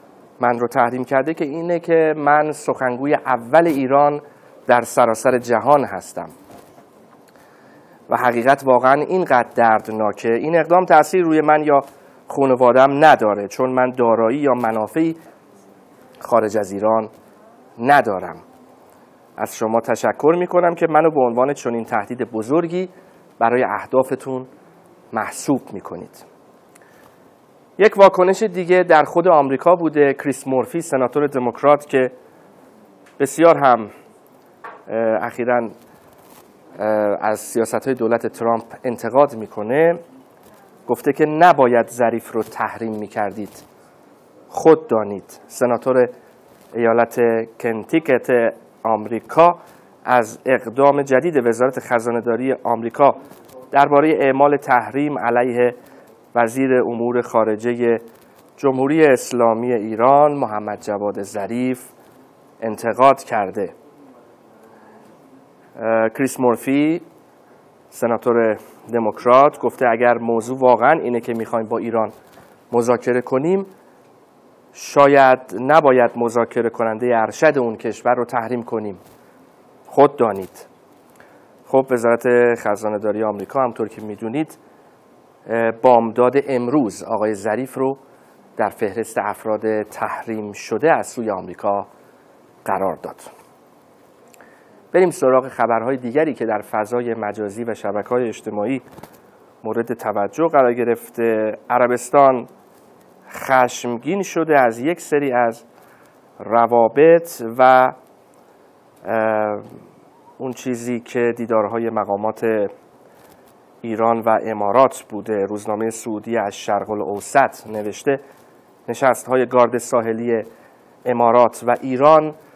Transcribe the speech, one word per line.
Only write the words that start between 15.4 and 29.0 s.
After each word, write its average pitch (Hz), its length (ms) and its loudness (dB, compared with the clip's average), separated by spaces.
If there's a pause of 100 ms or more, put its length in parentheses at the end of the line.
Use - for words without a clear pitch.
خارج 110 380 0
از 98 140 -6
ایران 107 360 -2 (720)
ندارم. 113 580 0 (1000)
از - 200 -8
شما 113 240 -2
تشکر 123 580 0
می‌کنم 175 360 0
که 170 160 -2
منو 156 200 2
به 151 100 0
عنوان 123 320 0
چنین 117 320 -6
تهدید 117 460 -6
بزرگی 165 580 -4 (500)
برای 117 260 0
اهدافتون 127 840 -4 (640)
محسوب 113 480 -4 (120)
می‌کنید. 90 520 -16 (1500)
یک 202 200 4
واکنش 190 440 6
دیگه 180 400 0
در 156 220 6